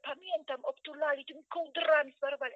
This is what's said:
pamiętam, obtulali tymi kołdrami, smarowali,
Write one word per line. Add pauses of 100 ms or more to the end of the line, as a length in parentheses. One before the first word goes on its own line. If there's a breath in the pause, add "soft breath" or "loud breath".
pamiętam,
obtulali
tymi
kołdrami,
smarowali,